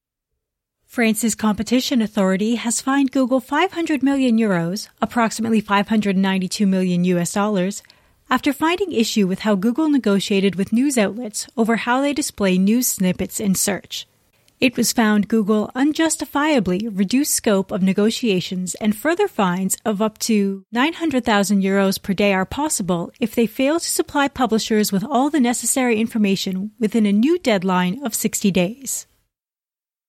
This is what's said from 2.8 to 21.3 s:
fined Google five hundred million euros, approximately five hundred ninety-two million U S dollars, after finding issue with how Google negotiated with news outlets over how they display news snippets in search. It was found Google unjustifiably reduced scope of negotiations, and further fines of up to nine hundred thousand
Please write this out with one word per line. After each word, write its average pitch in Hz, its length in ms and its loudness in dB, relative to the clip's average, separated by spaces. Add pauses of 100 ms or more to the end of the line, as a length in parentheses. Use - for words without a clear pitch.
fined 269 300 0
Google 262 300 2
five 320 320 -2
hundred 320 280 -2
million 262 380 2
euros, 185 520 -2 (100)
approximately 226 600 0
five 202 280 0
hundred 208 280 0
ninety-two 190 520 0
million 185 340 2
U 180 160 2
S 170 140 -2
dollars, 202 500 -2 (480)
after 262 220 0
finding 349 400 -2
issue 214 340 2
with 190 140 -2
how 214 160 0
Google 240 320 0
negotiated 202 640 0
with 185 180 -4
news 254 240 2
outlets 214 600 -2
over 226 180 2
how 247 260 0
they 285 120 0
display 202 460 0
news 220 280 2
snippets 185 540 -2
in 220 160 0
search. - 500 -6 (540)
It 262 160 2
was 240 160 0
found 214 340 2
Google 214 480 0
unjustifiably 285 1120 0
reduced 208 480 0
scope 196 380 0
of 185 100 -2
negotiations, 190 920 0
and 214 180 0
further 349 320 0
fines 185 580 -2
of 202 160 -2
up 220 180 -2
to 196 520 0
nine 269 220 0
hundred 294 320 -2
thousand 202 380 2